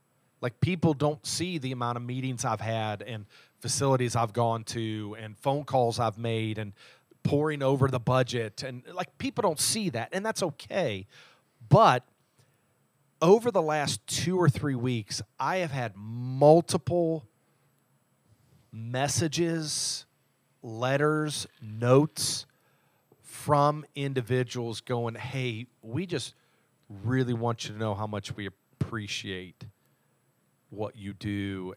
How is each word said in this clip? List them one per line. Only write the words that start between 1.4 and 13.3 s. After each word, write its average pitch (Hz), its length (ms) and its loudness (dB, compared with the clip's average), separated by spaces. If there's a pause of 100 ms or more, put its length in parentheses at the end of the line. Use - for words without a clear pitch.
the 131 140 -6
amount 120 240 -4
of 120 60 -8
meetings 127 440 -6
I've 113 160 -2
had 110 400 -4
and 107 240 -10 (320)
facilities 131 580 2
I've 117 160 0
gone 113 320 0
to 107 560 -6
and 107 160 -14
phone 139 280 -2
calls 123 360 2
I've 113 160 0
made 113 400 -2
and 104 160 -8 (520)
poring 147 380 0
over 139 260 4
the 127 120 -2
budget. 120 600 0
And, 127 200 -10 (120)
like, 180 240 -8
people 240 240 -4
don't 170 180 0
see 208 300 0
that, 117 220 -4
and 190 120 -2
that's 220 180 -4
okay. 143 640 -4 (640)
But 170 360 8 (1160)
over 220 300 8